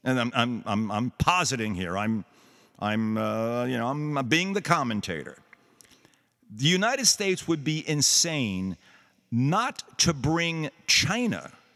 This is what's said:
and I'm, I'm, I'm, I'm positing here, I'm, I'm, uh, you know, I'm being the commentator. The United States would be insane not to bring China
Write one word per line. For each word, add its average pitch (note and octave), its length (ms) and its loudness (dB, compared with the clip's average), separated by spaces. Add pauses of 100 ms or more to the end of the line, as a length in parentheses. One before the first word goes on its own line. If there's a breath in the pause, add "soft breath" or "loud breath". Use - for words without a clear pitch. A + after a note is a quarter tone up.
and B2+ 160 2
I'm, A#2+ 160 0
I'm, A#2+ 300 0
I'm, G#2+ 260 0
I'm A#2 200 -2
positing C3 640 0
here, F2+ 220 -2
I'm, G#2+ 280 -2 (520 soft breath)
I'm, A2 400 0
uh, A2+ 460 -2
you B2+ 140 -2
know, A#2 100 -2
I'm D3 400 -2
being F3 240 2
the G3 100 -2
commentator. A2+ 760 -2 (1160 soft breath)
The A#2+ 140 0
United A3 380 2
States F#3+ 420 2
would D#3+ 160 0
be D#3 240 -2
insane C3 880 0 (560 soft breath)
not E3 680 0
to E3+ 140 4
bring D#3+ 580 0 (160)
China G3+ 680 0 (220)